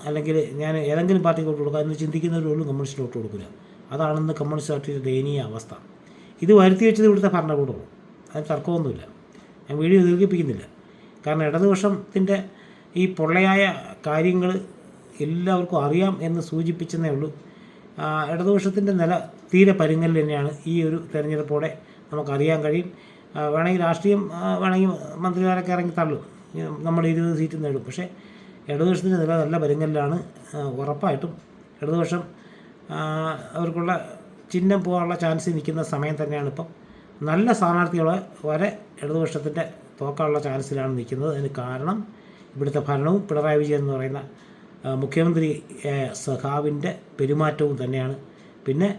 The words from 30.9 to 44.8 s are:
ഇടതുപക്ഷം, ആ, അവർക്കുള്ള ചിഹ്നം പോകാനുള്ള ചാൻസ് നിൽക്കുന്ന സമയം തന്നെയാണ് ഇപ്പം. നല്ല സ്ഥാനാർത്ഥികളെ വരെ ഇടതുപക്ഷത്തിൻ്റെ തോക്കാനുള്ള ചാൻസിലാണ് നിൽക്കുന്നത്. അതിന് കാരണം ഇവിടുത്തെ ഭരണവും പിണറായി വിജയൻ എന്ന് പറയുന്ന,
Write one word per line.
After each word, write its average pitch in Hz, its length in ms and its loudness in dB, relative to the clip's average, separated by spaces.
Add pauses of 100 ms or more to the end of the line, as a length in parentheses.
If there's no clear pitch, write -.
ഇടതുപക്ഷം, 170 400 -2 (720)
ആ, 156 40 -6 (600)
അവർക്കുള്ള 170 340 -2 (600)
ചിഹ്നം 190 340 2
പോകാനുള്ള 175 380 0
ചാൻസ് 160 340 0
നിൽക്കുന്ന 156 240 -4 (120)
സമയം 147 280 -2
തന്നെയാണ് 143 320 -4
ഇപ്പം. 165 140 -10 (640)
നല്ല 196 180 2 (120)
സ്ഥാനാർത്ഥികളെ 170 580 2 (300)
വരെ 160 200 0 (340)
ഇടതുപക്ഷത്തിൻ്റെ 156 600 -2 (360)
തോക്കാനുള്ള 147 480 0
ചാൻസിലാണ് 135 520 -4
നിൽക്കുന്നത്. 135 360 -4
അതിന് 139 140 -4 (120)
കാരണം 135 360 -4 (580)
ഇവിടുത്തെ 139 340 -2
ഭരണവും 156 400 2
പിണറായി 151 320 2
വിജയൻ 147 220 0
എന്ന് 139 120 -2
പറയുന്ന, 131 260 -6 (640)